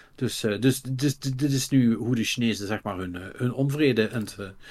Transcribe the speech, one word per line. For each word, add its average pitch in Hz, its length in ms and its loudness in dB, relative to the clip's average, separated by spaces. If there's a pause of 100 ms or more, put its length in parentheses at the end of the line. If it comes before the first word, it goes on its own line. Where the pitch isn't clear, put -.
(140)
Dus, - 280 -4
eh, 107 180 0
dus, 131 220 2
dus 135 320 -2
d-, 131 240 -6
dit 139 140 0
is 135 160 0
nu 120 260 6
hoe 113 200 -2
de 113 100 0
Chinezen, 107 420 0
zeg 104 160 -4
maar, 98 160 -4
hun, 90 180 -6
eh, 92 240 -10
hun 123 120 0
onvrede 135 600 2
aan 120 80 -2
het, 104 180 -8
eh, 101 80 -8 (240)